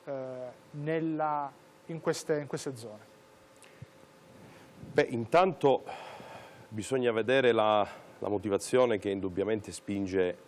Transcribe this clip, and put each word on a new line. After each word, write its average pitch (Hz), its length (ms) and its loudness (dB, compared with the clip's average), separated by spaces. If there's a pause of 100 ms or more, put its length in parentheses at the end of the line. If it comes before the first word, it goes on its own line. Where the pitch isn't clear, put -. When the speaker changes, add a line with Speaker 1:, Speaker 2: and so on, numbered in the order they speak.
Speaker 1:
eh, 143 80 -10 (600)
nella, 151 760 -2 (380)
in 165 140 -8
queste, 156 400 0
in 139 80 -10
queste 143 280 -6
zone? 107 380 -16 (1800)
Speaker 2:
Beh, 147 180 2
intanto 143 760 4 (840)
bisogna 120 440 -2
vedere 120 400 4
la, 107 340 4 (320)
la 98 100 -4
motivazione 104 680 2
che 101 120 -2
indubbiamente 98 600 -2
spinge 95 680 -2 (120)